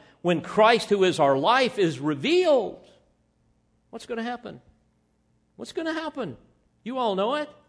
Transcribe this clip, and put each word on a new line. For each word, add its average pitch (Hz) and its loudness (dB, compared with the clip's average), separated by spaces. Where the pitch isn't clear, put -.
when 170 0
Christ, 220 4
who 202 2
is 160 2
our 139 4
life, 226 2
is 160 0
revealed, 233 0
what's 233 -16
gonna 226 -6
happen? 233 -10
What's - -14
gonna 320 -6
happen? 294 -8
You 254 -8
all 220 0
know 208 0
it. 294 -6